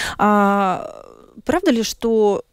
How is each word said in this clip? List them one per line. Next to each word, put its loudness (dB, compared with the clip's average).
А 2
правда 0
ли, 0
что 0